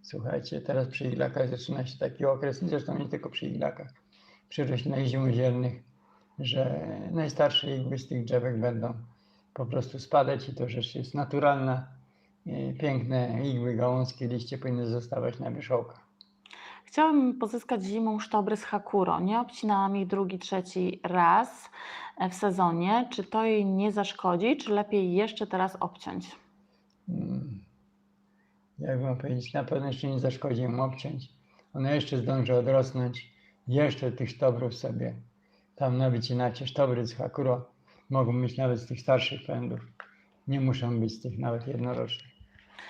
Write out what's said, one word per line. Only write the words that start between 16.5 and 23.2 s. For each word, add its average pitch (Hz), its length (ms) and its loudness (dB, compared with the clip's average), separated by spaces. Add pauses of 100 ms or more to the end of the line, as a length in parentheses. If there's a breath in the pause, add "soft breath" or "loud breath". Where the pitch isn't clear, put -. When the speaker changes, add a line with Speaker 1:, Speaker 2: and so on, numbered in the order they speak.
Speaker 2:
Chciałabym 285 540 6
pozyskać 226 440 -2
zimą 214 360 0
sztobry 214 380 2
z - 60 -8
Hakuro. 185 560 2
Nie 202 200 2
obcinałam 202 580 2
ich 196 100 0
drugi, 190 320 -2
trzeci 180 640 -2
raz, 175 680 4 (480 loud breath)
e, 185 120 0
w 180 40 -8
sezonie. 185 800 4
Czy 202 120 -4